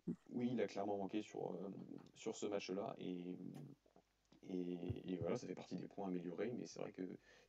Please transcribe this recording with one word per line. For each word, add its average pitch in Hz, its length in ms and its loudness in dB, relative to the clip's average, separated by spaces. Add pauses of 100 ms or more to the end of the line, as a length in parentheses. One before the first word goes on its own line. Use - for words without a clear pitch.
(320)
Oui, 120 200 4
il 113 100 4
a 101 60 6
clairement 101 300 2
manqué 101 240 2
sur, 101 300 -2
euh, 92 180 -2 (460)
sur - 200 -2
ce - 120 0
match-là. 98 500 2
Et, 90 400 -2 (1120)
et, 90 640 0
et 90 40 4
voilà, 85 200 4
ça - 80 -6
fait 92 80 0
partie - 240 -4
des 90 100 -4
points 98 200 -4
améliorés, 87 500 2
mais 92 80 -2
c'est - 140 -6
vrai 95 120 -2
que 90 120 -2 (460)